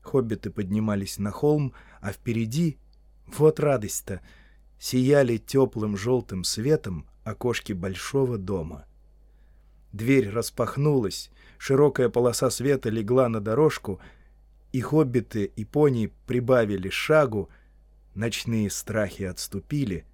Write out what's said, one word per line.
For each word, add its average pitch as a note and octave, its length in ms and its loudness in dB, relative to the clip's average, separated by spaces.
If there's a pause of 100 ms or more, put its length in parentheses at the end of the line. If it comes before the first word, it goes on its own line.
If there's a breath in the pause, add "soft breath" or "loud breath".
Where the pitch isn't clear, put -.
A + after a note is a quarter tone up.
Хоббиты A2 480 -2
поднимались G#2 640 -2
на G2 140 -4
холм, D3 420 0 (260 loud breath)
а G2 140 -8
впереди... B2 640 -2 (480)
Вот D3+ 340 4
радость-то, A2 640 -2 (600 soft breath)
сияли B2+ 540 4
теплым G#2+ 640 0
желтым G#2+ 480 -2
светом A2 600 -2 (200)
окошки A2 480 -4
большого G#2 640 -4
дома. E2+ 480 -6 (1040)
Дверь A2+ 380 2
распахнулась, B2+ 1040 -2 (260 soft breath)
широкая C3+ 500 4
полоса A#2+ 420 2
света C3 400 0
легла A#2 380 2
на A2+ 140 -2
дорожку, A2+ 580 0 (720 soft breath)
и C3 80 -2
хоббиты, A#2+ 640 0
и G#2 220 -8
пони C3 480 2 (120)
прибавили A2+ 640 2
шагу, A2+ 600 2 (680 soft breath)
ночные A2 540 -2
страхи G#2 540 -4
отступили F#2+ 920 -6